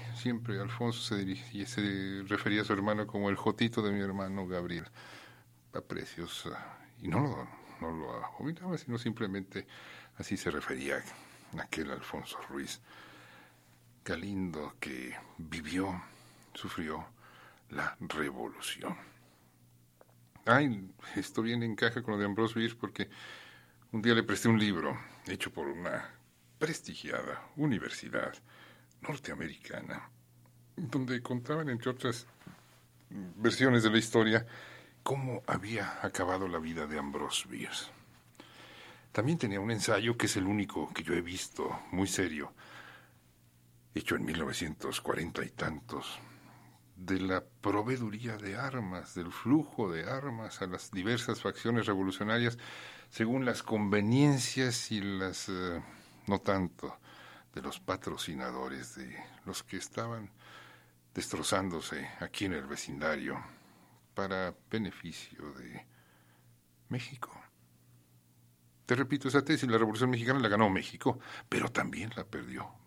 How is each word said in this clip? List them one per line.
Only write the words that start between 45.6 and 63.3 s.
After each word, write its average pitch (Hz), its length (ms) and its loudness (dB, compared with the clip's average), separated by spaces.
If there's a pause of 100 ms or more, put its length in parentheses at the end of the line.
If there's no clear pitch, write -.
de 92 240 0
la 92 240 2
proveeduría 110 920 0
de 98 200 -6
armas, 120 560 -4
del 87 180 -4
flujo 123 600 2
de 80 180 -2
armas 123 540 -6
a 92 40 -2
las 90 220 -6
diversas 110 520 0
facciones 113 440 2
revolucionarias, 107 720 2 (540)
según 123 340 2
las 117 160 2
conveniencias 120 1300 4
y 107 80 0
las, 95 480 -2
eh, 90 320 -2 (460)
no 98 140 4
tanto, - 580 0 (560)
de - 80 -8
los - 180 -8
patrocinadores, 65 1160 -4
de 64 200 -12 (300)
los 95 160 -6
que - 160 -8
estaban 113 540 -6 (800)
destrozándose 82 960 -2 (100)
aquí 87 260 -4
en 92 80 0
el 71 120 -4
vecindario 71 760 -2 (760)